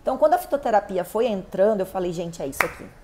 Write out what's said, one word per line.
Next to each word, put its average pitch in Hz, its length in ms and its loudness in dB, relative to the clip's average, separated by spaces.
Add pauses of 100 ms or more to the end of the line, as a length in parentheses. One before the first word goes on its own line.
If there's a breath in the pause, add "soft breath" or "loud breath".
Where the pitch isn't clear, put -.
Então, 262 160 -2
quando 311 180 4
a 359 40 2
fitoterapia 208 640 0
foi 226 220 0
entrando, 202 540 2
eu 185 60 0
falei, 185 260 -4
gente, 170 280 -8
é 156 60 -6
isso - 180 -4
aqui. - 220 -12 (180)